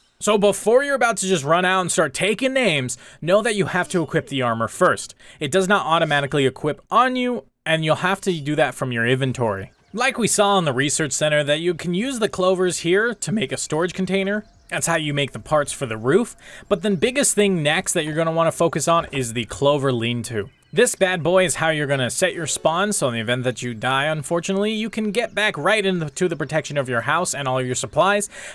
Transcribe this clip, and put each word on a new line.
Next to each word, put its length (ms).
So 160
before 480
you're 100
about 220
to 100
just 160
run 220
out 160
and 100
start 220
taking 400
names, 440
know 200
that 160
you 80
have 240
to 120
equip 260
the 140
armor 280
first. 460
It 100
does 160
not 180
automatically 600
equip 440
on 280
you, 260
and 180
you'll 140
have 240
to 180
do 160
that 180
from 200
your 120
inventory. 680
Like 260
we 120
saw 280
in 60
the 80
research 400
center, 320
that 160
you 140
can 200
use 260
the 100
clovers 500
here 340
to 200
make 180
a 60
storage 360
container. 520
That's 180
how 80
you 180
make 200
the 60
parts 340
for 120
the 120
roof. 400
But 140
the 80
biggest 440
thing 260
next 320
that 120
you're 100
gonna 160
wanna 220
focus 340
on 240
is 220
the 100
clover 480
lean-to. 580
This 200
bad 260
boy 240
is 80
how 160
you're 160
gonna 240
set 240
your 140
spawn, 460
so 140
in 60
the 60
event 240
that 180
you 140
die, 300
unfortunately, 680
you 180
can 220
get 240
back 200
right 300
into 420
the 80
protection 440
of 100
your 120
house 340
and 120
all 140
your 140
supplies, 520